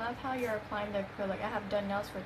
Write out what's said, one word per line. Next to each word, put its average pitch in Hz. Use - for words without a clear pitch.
"Love 240
how 262
you're 240
applying 208
the 202
acrylic. 190
I 208
have 208
done 202
nails 202
for 190